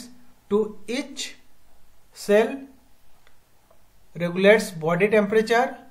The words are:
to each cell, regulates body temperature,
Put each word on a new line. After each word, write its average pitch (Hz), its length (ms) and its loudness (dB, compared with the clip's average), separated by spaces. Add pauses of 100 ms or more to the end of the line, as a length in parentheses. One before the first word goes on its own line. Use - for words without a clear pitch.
(540)
to 214 200 0 (260)
each 285 220 -12 (1080)
cell, 233 260 2 (1700)
regulates 180 640 2
body 175 280 0
temperature, 220 540 2 (240)